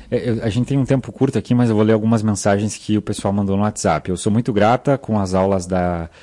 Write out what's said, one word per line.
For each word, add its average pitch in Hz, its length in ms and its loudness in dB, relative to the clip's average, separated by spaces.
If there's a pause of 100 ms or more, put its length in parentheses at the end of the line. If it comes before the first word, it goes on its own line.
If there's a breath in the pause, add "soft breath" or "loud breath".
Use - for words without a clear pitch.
(100)
É, 123 200 -2
eu, 113 140 -2
a 113 60 0
gente 117 160 0
tem 139 120 0
um 131 60 0
tempo 131 260 0
curto - 280 0
aqui, - 160 0
mas 123 140 4
eu 113 60 2
vou 107 100 4
ler 110 100 4
algumas 110 280 2
mensagens 101 540 0
que - 200 -2
o 101 60 0
pessoal 104 300 -4
mandou 98 240 0
no 101 80 0
WhatsApp. 95 460 -2
"Eu 90 60 -2
sou 110 140 -2
muito 117 220 0
grata 117 440 2
com 110 220 -4
as 92 160 -2
aulas 95 320 0
da 87 420 -2 (140 loud breath)